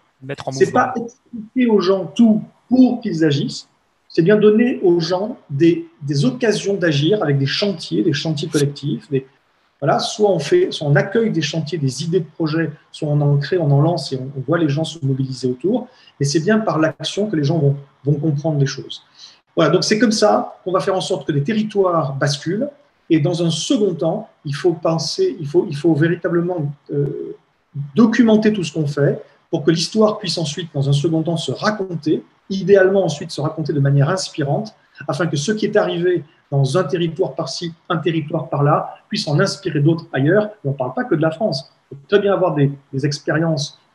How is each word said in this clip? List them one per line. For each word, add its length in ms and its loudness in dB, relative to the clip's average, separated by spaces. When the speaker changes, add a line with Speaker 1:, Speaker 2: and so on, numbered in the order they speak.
Speaker 1:
Mettre 260 -10
en 40 -4
Speaker 2:
C'est 140 0
Speaker 1:
mouvement. 140 2
Speaker 2:
pas 160 -2
expliquer 720 -4
aux 100 4
gens 260 0
tout 360 4
pour 340 4
qu'ils 220 0
agissent, 440 0
c'est 140 2
bien 140 6
donner 460 4
aux 180 4
gens 360 -4
des, 360 2
des 220 0
occasions 500 0
d'agir 480 2
avec 160 2
des 80 0
chantiers, 560 -2
des 100 2
chantiers 360 -4
collectifs. 600 -4
Des, 160 -2
voilà, 180 0
soit 320 0
on 80 0
fait, 320 2
soit 160 -8
on 100 4
accueille 340 0
des 120 -2
chantiers, 360 -4
des 260 -4
idées 160 0
de 180 -6
projets, 320 -2
soit 180 -6
on 120 2
en 160 4
crée, 220 0
on 120 2
en 120 6
lance 300 0
et 40 -2
on, 220 -10
on 80 -6
voit 120 2
les 100 2
gens 160 -2
se 200 -8
mobiliser 440 -2
autour. 400 -2
Mais 80 0
c'est 140 0
bien 180 2
par 200 -2
l'action 500 -2
que 80 -4
les 80 0
gens 140 0
vont, 180 2
vont 100 0
comprendre 440 -2
les 80 2
choses. 360 -10
Voilà, 140 4
donc 140 2
c'est 140 2
comme 140 4
ça 520 2
qu'on 80 -4
va 80 2
faire 140 -2
en 80 -2
sorte 240 -4
que 60 -2
les 100 0
territoires 720 0
basculent. 560 -2
Et 100 4
dans 220 0
un 80 0
second 440 0
temps, 360 -4
il 100 -6
faut 180 0
penser, 680 -2
il 60 -8
faut, 220 0
il 80 -6
faut 180 2
véritablement, 760 0
euh, 440 -4
documenter 580 4
tout 120 -4
ce 80 -6
qu'on 140 -2
fait 360 0
pour 140 -2
que 60 4
l'histoire 480 2
puisse 200 -6
ensuite, 340 -6
dans 160 -2
un 40 2
second 300 2
temps, 140 -2
se 160 -4
raconter, 720 -2
idéalement 560 4
ensuite 260 -4
se 100 -8
raconter 320 -4
de 80 0
manière 280 4
inspirante, 640 -4
afin 180 -2
que 100 -4
ce 160 -2
qui 140 -2
est 100 -2
arrivé 480 0
dans 280 0
un 60 2
territoire 500 -4
par-ci, 400 -8
un 100 -2
territoire 500 -4
par-là, 480 0
puisse 200 -6
en 120 2
inspirer 400 -2
d'autres 320 2
ailleurs. 340 2
Et 40 -4
on 20 -2
ne 60 -6
parle 180 -6
pas 100 -4
que 100 -4
de 80 0
la 80 2
France. 400 -4
On 60 -16
peut 120 -20
très 120 4
bien 120 2
avoir 220 0
des, 160 2
des 120 -2
expériences 720 -2